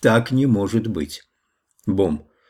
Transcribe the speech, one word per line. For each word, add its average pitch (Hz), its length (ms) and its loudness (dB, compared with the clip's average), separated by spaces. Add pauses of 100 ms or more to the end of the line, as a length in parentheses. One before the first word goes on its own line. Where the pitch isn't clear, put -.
Так 117 320 2
не 131 140 2
может 110 400 0
быть. 82 360 -8 (600)
Бом. 95 420 -2 (240)